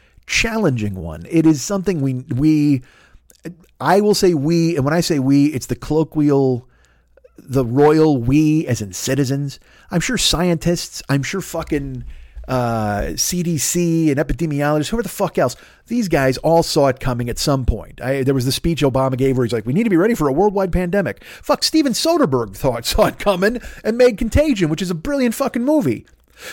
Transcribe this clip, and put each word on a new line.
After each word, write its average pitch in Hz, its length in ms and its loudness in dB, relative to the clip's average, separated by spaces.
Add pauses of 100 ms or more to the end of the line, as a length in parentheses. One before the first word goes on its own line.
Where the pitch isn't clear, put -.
(260)
challenging 147 680 -2
one. 85 340 -8
It 160 180 2
is 156 160 4
something 190 380 -2
we, 131 240 -2 (100)
we, 147 480 2 (1000)
I 165 200 4
will 208 140 4
say 185 200 4
we, 165 400 0
and 131 100 -2
when 147 100 0
I 175 60 2
say 160 200 0
we, 139 260 4
it's 147 200 -4
the 123 100 -4
colloquial, 139 920 0 (680)
the 131 260 -2
royal 147 540 4
we, 151 480 2
as 123 140 -2
in 101 120 -10
citizens. 139 680 -4 (300)
I'm 175 100 0
sure 247 180 -4
scientists, 170 920 -2
I'm 139 140 0
sure 185 180 -6
fucking, 139 640 -6 (440)
uh, 113 680 -2
C 175 260 -4
D 165 160 -2
C 165 520 0
and 135 80 0
epidemiologists, 151 720 -2
whoever 233 140 -4
the - 60 -6
fuck - 280 -4
else, 139 200 0 (320)
these 226 200 -2
guys 135 300 2
all 165 240 2
saw 143 260 2
it 127 120 -2
coming 120 280 -2
at 113 100 -6
some 135 280 0
point. 87 340 -4
I, 135 220 -2
there 135 120 2
was 127 120 0
the 135 60 0
speech 165 300 -2
Obama 131 340 0
gave 131 200 2
where 127 80 2
he's 110 80 -2
like, 110 140 -4
"We 123 60 -2
need 208 120 2
to 226 60 2
be 180 60 2
ready 214 180 4
for 151 140 0
a 131 40 0
worldwide 190 400 0
pandemic." 180 520 -2
Fuck, - 400 -4
Steven 285 280 2
Soderbergh 143 640 0
thought, 123 320 -2
<laughs> - 0 -
saw 185 200 2
it - 120 -6
coming 202 420 0 (220)
and 220 160 -2
made 247 180 4
Contagion, 226 540 2
which 156 120 -2
is 180 80 -4
a 185 40 -2
brilliant 247 400 -2
fucking 247 300 -4
movie. 254 420 0 (460)